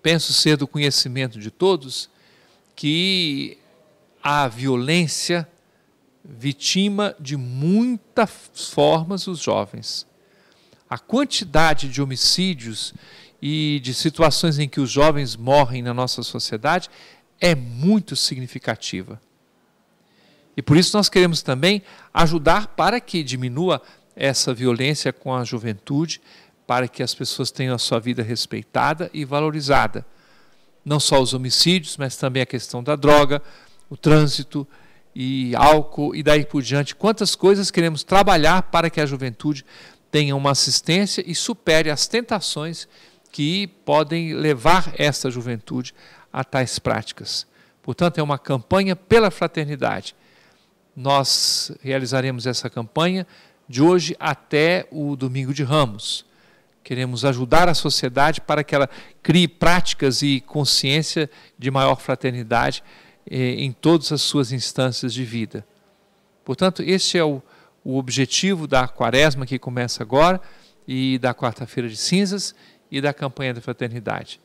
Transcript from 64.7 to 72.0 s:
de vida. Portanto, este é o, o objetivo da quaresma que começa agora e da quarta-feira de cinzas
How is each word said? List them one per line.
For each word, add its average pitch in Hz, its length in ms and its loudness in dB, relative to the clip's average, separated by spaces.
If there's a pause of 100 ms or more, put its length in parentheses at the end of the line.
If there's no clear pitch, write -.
de 127 120 -6
vida. 110 420 -8 (800)
Portanto, 180 380 -2
este 180 340 0
é 170 60 4
o, 147 180 -2 (420)
o 131 140 -4
objetivo 139 720 -2
da 127 200 2
quaresma 131 600 2
que 131 100 -4
começa 123 460 -6
agora 156 360 4 (480)
e 131 300 -2
da 123 160 0
quarta-feira 120 560 -6
de 107 80 -12
cinzas 190 560 -2 (380)